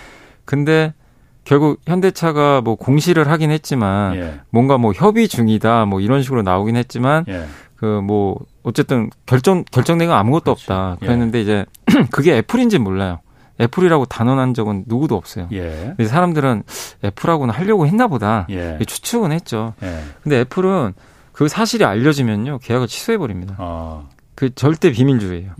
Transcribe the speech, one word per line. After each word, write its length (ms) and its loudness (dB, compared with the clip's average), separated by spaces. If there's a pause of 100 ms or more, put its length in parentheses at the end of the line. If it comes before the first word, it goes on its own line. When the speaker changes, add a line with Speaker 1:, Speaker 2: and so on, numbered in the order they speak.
(460)
Speaker 1:
근데 480 0 (500)
결국 420 2
현대차가 760 2
뭐 140 0
공시를 540 2
하긴 220 2
했지만 640 0
Speaker 2:
예. 240 -8 (100)
Speaker 1:
뭔가 280 4
뭐 160 2
협의 340 2
중이다 580 2
뭐 140 -2
이런 240 0
식으로 180 -2
나오긴 360 0
했지만 500 0
Speaker 2:
예. 160 -8 (320)
Speaker 1:
그 260 -2
뭐 380 0 (240)
어쨌든 460 -2 (160)
결정, 460 2
결정된 360 0
건 100 2
아무것도 380 2
Speaker 2:
그렇죠. 180 -6
Speaker 1:
없다. 280 -4
Speaker 2:
예. 40 -8
Speaker 1:
그랬는데 360 0
이제 240 0 (200)
<clears throat> 260 4
그게 260 2
애플인지 420 2
몰라요. 400 -2 (400)
애플이라고 460 2
단언한 480 0
적은 340 -2
누구도 280 0
없어요. 360 -8
Speaker 2:
예. 460 -8
Speaker 1:
근데 80 0
사람들은 580 0 (420)
애플하고는 480 -2
하려고 340 2
했나 200 2
보다. 420 0
Speaker 2:
예. 360 -6
Speaker 1:
추측은 460 -4
했죠. 420 -6 (100)
Speaker 2:
예. 160 -8 (240)
Speaker 1:
근데 180 2
애플은 520 0 (380)
그 160 0
사실이 380 0
알려지면요, 760 0
계약을 240 -2
취소해버립니다. 720 -6
Speaker 2:
아. 440 -10 (320)
Speaker 1:
그 180 -2
절대 380 2
비밀주의예요. 680 0